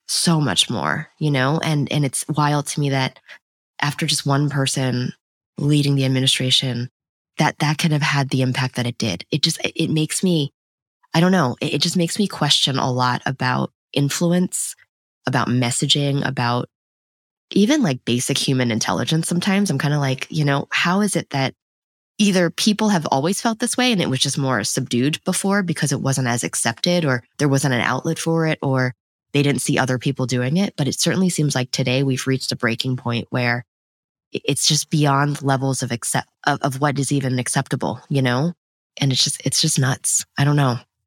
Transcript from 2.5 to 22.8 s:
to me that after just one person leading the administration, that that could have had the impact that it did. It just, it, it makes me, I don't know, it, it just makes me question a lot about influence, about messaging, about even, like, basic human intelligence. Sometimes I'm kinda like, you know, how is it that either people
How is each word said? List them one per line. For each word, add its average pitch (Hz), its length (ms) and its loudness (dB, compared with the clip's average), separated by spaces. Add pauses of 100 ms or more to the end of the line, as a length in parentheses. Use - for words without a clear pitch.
to - 120 -4
me 143 100 0
that 135 280 -2 (600)
after 147 260 -2
just - 200 -2
one 143 240 2
person 131 640 -2 (440)
leading 143 380 2
the 135 100 2
administration, 131 840 0 (480)
that 151 220 2
that 147 180 0
could 160 140 2
have 147 100 2
had 143 260 0
the 131 140 0
impact 127 340 -2
that 123 100 -2
it 120 120 -6
did. 98 320 -2
It - 120 0
just, - 220 -2
it, - 200 -2
it - 60 0
makes 156 320 -2
me, 165 300 0 (600)
I 165 60 4
don't 180 120 4
know, 151 280 2
it, - 140 -2
it 147 80 -2
just 170 140 -2
makes 170 220 0
me 202 100 2
question - 500 0
a 131 140 0
lot 123 320 0
about 127 480 -2 (200)
influence, 170 840 0 (520)
about 127 220 0
messaging, 139 800 0
about 123 420 -2 (840)
even, 240 300 4
like, 139 220 0
basic 123 340 -2
human 127 320 0
intelligence. 113 560 -2
Sometimes 190 440 0
I'm 139 80 0
kinda 147 200 0
like, 135 320 -2
you 156 140 0
know, 143 260 0
how 180 300 0
is 208 160 0
it - 140 -4
that 135 240 -2 (640)
either 190 320 2
people 214 400 0